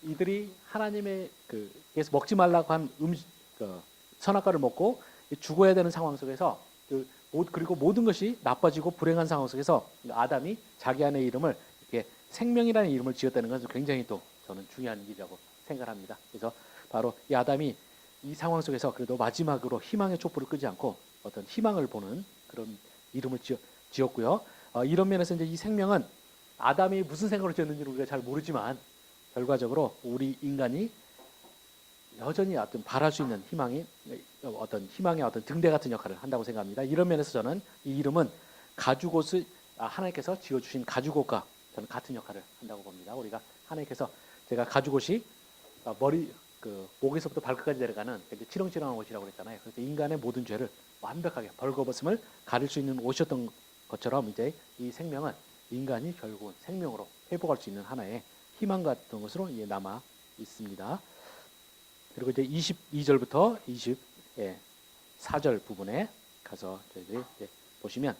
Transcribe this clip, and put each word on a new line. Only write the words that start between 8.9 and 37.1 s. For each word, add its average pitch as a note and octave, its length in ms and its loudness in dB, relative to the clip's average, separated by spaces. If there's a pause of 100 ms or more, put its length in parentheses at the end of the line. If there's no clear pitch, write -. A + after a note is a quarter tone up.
불행한 E3 340 4
상황 D3 220 0
속에서 C3+ 400 2 (220)
아담이 C3 460 0 (220)
자기 C3+ 260 2
아내 C#3+ 180 2
이름을 B2+ 340 2 (340)
이렇게 A#2 180 -2 (220)
생명이라는 A#3 600 4
이름을 B2+ 240 0
지었다는 B2 340 0
것은 A#2+ 200 -4
굉장히 C3 380 -2
또 G2 140 -4 (260)
저는 G2 180 -12 (120)
중요한 A2+ 280 -6
일이라고 F#2+ 320 -14 (300)
생각합니다. A2+ 500 -10 (140)
그래서 A2+ 220 -4 (380)
바로 A#2 240 0 (140)
이 C#3+ 60 2
아담이 C3+ 420 2 (480)
이 C#3+ 100 -6
상황 E3 280 0
속에서 C3+ 300 0
그래도 B2 240 -4
마지막으로 B2+ 640 0
희망의 F#3+ 380 0
촛불을 D#3 300 -4
끄지 C#3 180 -2
않고 G#2 300 -4 (260)
어떤 G2+ 220 -10
희망을 G3+ 420 2
보는 A2+ 380 -6 (240)
그런 A2 280 -10 (360)
이름을 B2+ 260 -4
지어-, B2 200 -4 (340)
지었고요. C3 480 2 (320)
어, A#2+ 120 2
이런 E3+ 240 6
면에서 F3+ 260 2
이제 E3 100 0
이 E3 120 -4
생명은 G3+ 480 2 (540)
아담이 F#3+ 440 4
무슨 D#3 260 -2
생각으로 F#3+ 260 0
지었는지는 D3 380 -2
우리가 C3 140 -2
잘 C#3 140 -2
모르지만 C3+ 560 -2 (580)
결과적으로 B2 680 2
우리 C3 400 -2
인간이 C#3 480 0 (1300)
여전히 D#3+ 380 0
어떤 A2 260 -4
바랄 D3 300 2
수 D#3 100 -2
있는 A#2 260 -2
희망이, C#3+ 360 -2 (580)
어떤 A2+ 440 -6
희망의 E3+ 360 0
어떤 A2+ 220 -2
등대 D#3+ 260 4
같은 D3 220 2
역할을 G2 240 -6
한다고 C3 260 -2
생각합니다. A2 400 -6
이런 D#3 240 4
면에서 D3 240 2